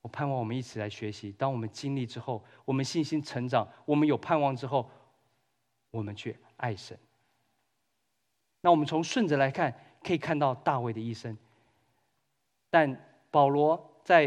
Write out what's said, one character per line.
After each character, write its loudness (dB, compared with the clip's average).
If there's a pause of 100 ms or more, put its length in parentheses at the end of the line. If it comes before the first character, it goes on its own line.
我 -14
盼 -4
望 0
我 -2
们 -4
一 -4
起 -12
来 -4
学 -8
习， -12
当 -2
我 -4
们 -4
经 -8
历 -4
之 -12
后， -8 (220)
我 -2
们 0
信 -2
心 -2
成 -6
长， 0 (160)
我 2
们 4
有 4
盼 0
望 0
之 -8
后， -2 (1000)
我 -6
们 -6
去 -12 (200)
爱 -6
神。 -16 (1600)
那 4
我 8
们 2
从 -2
顺 0
着 2
来 4
看， -2 (300)
可 -2
以 0
看 -2
到 2
大 -2
卫 -4
的 -8
一 -6
生。 -10 (1300)
但 2 (120)
保 6
罗 0
在 6